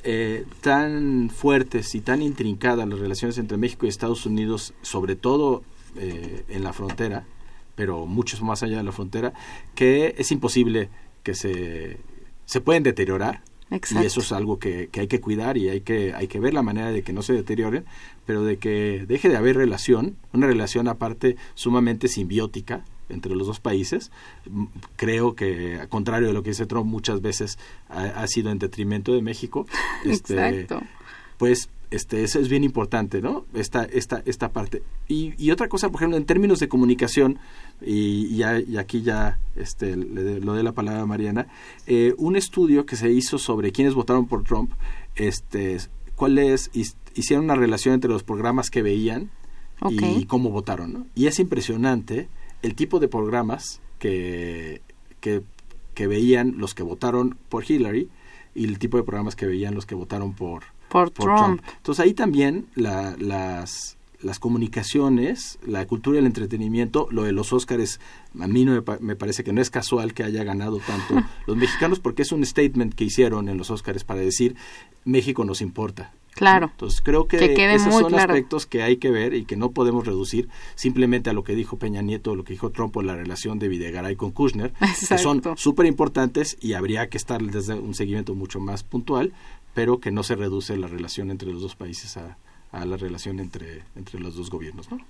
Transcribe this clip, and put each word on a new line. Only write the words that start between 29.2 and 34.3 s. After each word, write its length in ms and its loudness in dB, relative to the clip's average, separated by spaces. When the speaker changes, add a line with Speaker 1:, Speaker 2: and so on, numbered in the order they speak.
Speaker 1:
México. 440 -6
Speaker 2:
<laughs> 180 -8
Speaker 1:
Este, 300 0
Speaker 2:
Exacto. 220 -6
Speaker 1:
pues, 300 4
este, 340 -2
eso 160 2
es 80 2
bien 160 4
importante, 580 0
¿no? 220 -4
Esta, 300 -2
esta, 420 -2
esta 260 -2